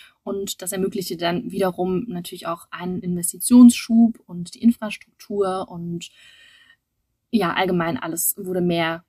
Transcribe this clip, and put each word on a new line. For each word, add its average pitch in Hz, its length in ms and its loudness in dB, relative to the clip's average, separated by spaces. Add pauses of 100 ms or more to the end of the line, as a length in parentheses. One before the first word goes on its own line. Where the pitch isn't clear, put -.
(240)
Und 196 400 -8
das 185 80 -8
ermöglichte 185 460 -4
dann 175 340 -4
wiederum 185 560 -2
natürlich 175 400 -10
auch 170 240 -10
einen 180 300 -8
Investitionsschub 226 1200 6
und 175 300 -14
die - 80 -6
Infrastruktur 202 1080 -2
und 170 400 -10 (1200)
ja, 196 240 0
allgemein 175 440 0
alles - 400 -6
wurde 185 240 -4
mehr 170 480 -2